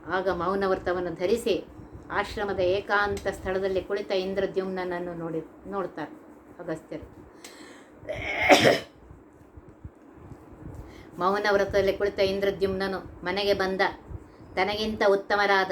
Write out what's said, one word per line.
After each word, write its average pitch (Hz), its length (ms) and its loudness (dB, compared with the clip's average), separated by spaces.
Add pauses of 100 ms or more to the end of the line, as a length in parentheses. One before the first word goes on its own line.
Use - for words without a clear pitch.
ಆಗ 185 220 0
ಮೌನ 180 380 0
ವ್ರತವನ್ನು 180 460 0
ಧರಿಸಿ 190 520 0 (460)
ಆಶ್ರಮದ 202 480 -4
ಏಕಾಂತ 202 680 0
ಸ್ಥಳದಲ್ಲಿ 190 540 -2
ಕುಳಿತ 208 300 -4
ಇಂದ್ರದ್ಯುಮ್ನನನ್ನು 185 1000 -2
ನೋಡಿ, 165 560 -8
ನೋಡ್ತಾರೆ 180 420 -6 (480)
ಅಗಸ್ತ್ಯರು. 165 640 -10 (4000)
ಮೌನ 202 320 2
ವ್ರತದಲ್ಲಿ 196 420 4
ಕುಳಿತ 202 260 -2
ಇಂದ್ರದ್ಯುಮ್ನನು 190 1040 0
ಮನೆಗೆ 202 280 2
ಬಂದ 190 280 0 (760)
ತನಗಿಂತ 208 540 0
ಉತ್ತಮರಾದ 196 640 4